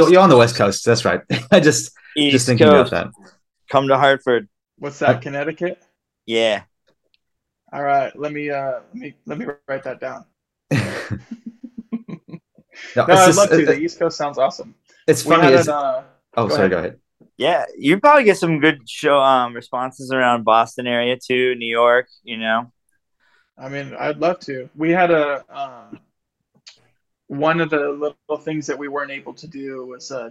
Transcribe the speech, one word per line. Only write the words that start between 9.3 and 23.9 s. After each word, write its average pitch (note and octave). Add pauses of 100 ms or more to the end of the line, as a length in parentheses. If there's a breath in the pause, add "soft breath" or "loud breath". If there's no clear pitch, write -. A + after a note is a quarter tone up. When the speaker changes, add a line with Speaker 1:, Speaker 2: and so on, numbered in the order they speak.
Speaker 3:
me A#3+ (220)
write C3+
that B2+
down. C3 (460)
Speaker 1:
<laughs> G#2 (1800 loud breath)
No, -
Speaker 3:
No, F3
Speaker 1:
it's F#3+
Speaker 3:
I'd F#3
Speaker 1:
just, E3+
Speaker 3:
love G3+
to. E3
Speaker 1:
it, C#3+
Speaker 3:
The D3
Speaker 1:
it, C#3
Speaker 3:
East E3
Coast E3
sounds D3
awesome. - (320)
Speaker 1:
it's -
Speaker 3:
We D3+
Speaker 1:
funny, E3
Speaker 3:
had F3
Speaker 1:
it's E3
Speaker 3:
an, D3
uh, C3+ (340)
Speaker 1:
Oh, A2+
Speaker 3:
go -
Speaker 1:
sorry, G2
Speaker 3:
ahead. F#2
Speaker 1:
go F2+
ahead. E2 (360)
Speaker 2:
Yeah, D3 (120)
you D#3+
probably D4
get F#3+
some E3
good D3+
show, C#3+
um, C3
responses B2+
around B2
Boston A#2
area A#2+
too, B2+
New A#2
York, A#2+ (140)
you A#2
know? A2+ (840)
Speaker 3:
I C3
mean, C#3